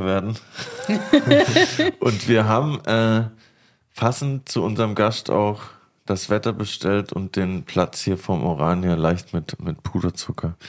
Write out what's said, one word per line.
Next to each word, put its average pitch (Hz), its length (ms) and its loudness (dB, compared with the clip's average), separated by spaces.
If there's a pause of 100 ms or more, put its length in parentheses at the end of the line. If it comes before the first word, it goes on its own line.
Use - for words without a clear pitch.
werden. 98 320 0 (500)
<laughs> - 1120 4
Und 110 300 0
wir 110 180 6
haben, 135 380 0
äh, 113 380 4 (720)
passend 135 520 -2
zu 110 160 -2
unserem 107 320 0
Gast 110 340 0
auch 104 320 0 (440)
das 95 240 -2
Wetter 107 240 0
bestellt 101 600 -2
und 95 220 -6
den 92 280 -2
Platz - 380 -2
hier 95 160 0
vom 90 260 -2
Orania 85 520 2
leicht 82 380 0
mit, 80 280 -6
mit 82 220 -8
Puderzucker - 720 -4 (140)